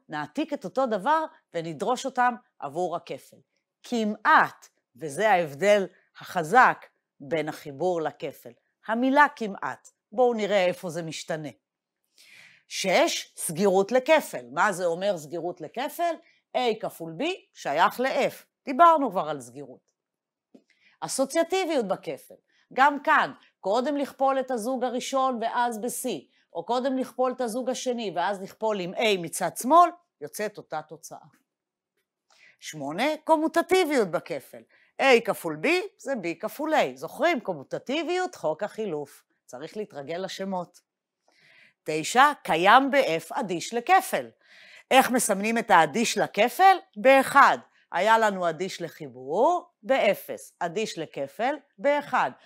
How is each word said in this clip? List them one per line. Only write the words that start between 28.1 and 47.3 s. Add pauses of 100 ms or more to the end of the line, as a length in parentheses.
ואז
לכפול
עם
A
מצד
שמאל, (320)
יוצאת
אותה
תוצאה. (1400)
שמונה, (200)
קומוטטיביות
בכפל. (400)
A (200)
כפול
B (300)
זה
B
כפול
A. (180)
זוכרים?
קומוטטיביות,
חוק
החילוף. (220)
צריך
להתרגל
לשמות. (1000)
תשע, (120)
קיים
ב-F
אדיש
לכפל. (640)
איך
מסמנים
את
האדיש
לכפל? (200)
באחד. (340)